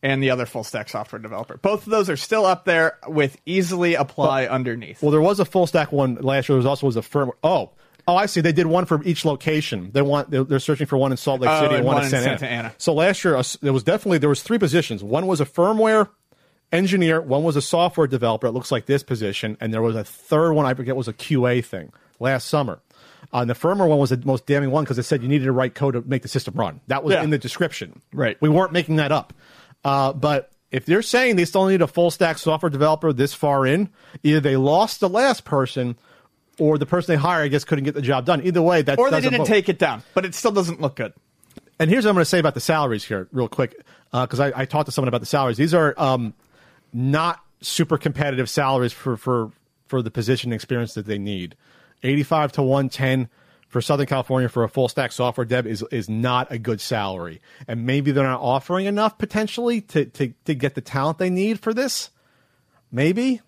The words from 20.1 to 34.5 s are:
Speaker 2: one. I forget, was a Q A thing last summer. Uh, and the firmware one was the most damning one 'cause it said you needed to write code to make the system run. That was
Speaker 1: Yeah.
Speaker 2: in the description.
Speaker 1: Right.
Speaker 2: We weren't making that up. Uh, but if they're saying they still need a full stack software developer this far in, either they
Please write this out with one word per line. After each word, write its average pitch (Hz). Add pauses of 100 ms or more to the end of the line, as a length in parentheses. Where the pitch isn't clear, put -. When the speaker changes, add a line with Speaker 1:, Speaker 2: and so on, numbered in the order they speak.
Speaker 2:
one. 151
I 127
forget, 127
was 120
a 110
Q 127
A 123
thing 90 (260)
last 127
summer. 127 (520)
Uh, 123
and 123
the 123
firmware 185
one 151
was 131
the 127
most 135
damning 143
one 151
'cause 123
it 123
said 135
you 120
needed 139
to 135
write 127
code 139
to 120
make 131
the 113
system -
run. 92
That 135
was 190
Speaker 1:
Yeah. 156
Speaker 2:
in 151
the 147
description. - (100)
Speaker 1:
Right. 127
Speaker 2:
We 156
weren't 165
making 160
that 147
up. 147 (520)
Uh, 139
but 147 (200)
if 131
they're 190
saying 240
they 175
still 190
need 190
a 151
full 175
stack 160
software 160
developer 156
this 139
far 139
in, 180 (340)
either 151
they 135